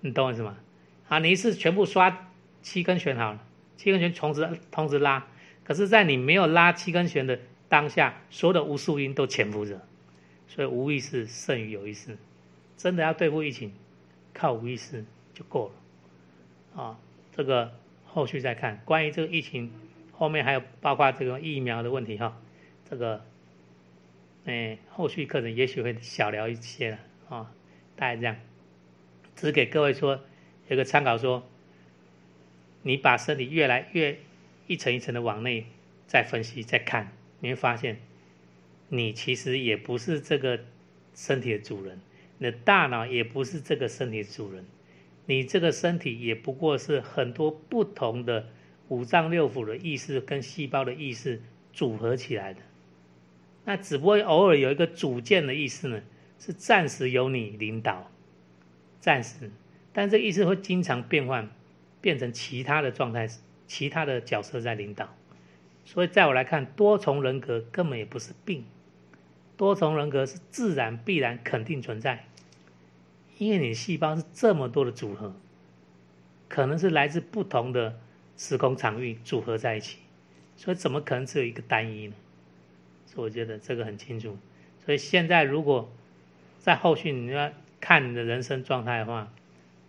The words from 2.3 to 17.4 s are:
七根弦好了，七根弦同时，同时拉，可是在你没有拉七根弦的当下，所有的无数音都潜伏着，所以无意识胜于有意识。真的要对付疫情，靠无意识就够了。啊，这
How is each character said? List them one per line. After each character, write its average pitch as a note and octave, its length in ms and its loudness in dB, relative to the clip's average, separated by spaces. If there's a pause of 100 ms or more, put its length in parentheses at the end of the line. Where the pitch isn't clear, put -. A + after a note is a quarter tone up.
七 - 220 -4
根 F#3 140 4
弦 C#3+ 200 0
好 A2 160 0
了， G#2+ 100 -14 (320)
七 - 160 2
根 F#3+ 80 6
弦 E3+ 140 2
同 D3+ 200 -2
时， D#3 160 0 (220)
同 D#3 160 -2
时 C#3+ 120 2
拉， C#3 280 2 (380)
可 - 80 -2
是 G3 140 0
在 G#3 180 8
你 D3 100 4
没 C3 180 4
有 F#3 140 6
拉 E3+ 240 8
七 F3 220 -4
根 F3 120 4
弦 D3 220 0
的 B2 100 0 (300)
当 D3 220 4
下， C#3+ 400 2
所 - 180 0
有 F#3 60 6
的 E3 100 4
无 D3 140 -4
数 D3 200 -2
音 C#3 160 -2
都 C3+ 140 0
潜 G#2+ 240 -2
伏 G#2+ 140 -4
着， G2 160 -10 (680)
所 - 160 -6
以 C3+ 40 -2
无 B2+ 220 -4
意 C#3+ 120 -2
识 A#2 260 -6
胜 B2+ 320 -4
于 A2 120 -8
有 G2+ 140 -10
意 G#2 80 -10
识。 G#2 240 -16 (600)
真 F#3 180 -2
的 E3 80 2
要 D#3+ 100 2
对 D#3+ 160 2
付 D#3 140 -2
疫 D3 80 -4
情， A2 220 -12 (600)
靠 C#3+ 200 0
无 A2+ 140 -6
意 B2 100 -6
识 A2+ 260 -12 (300)
就 - 100 -18
够 A#2 240 -4
了。 - 1120 -20
啊， A#2 160 -10 (380)
这 D3+ 80 -4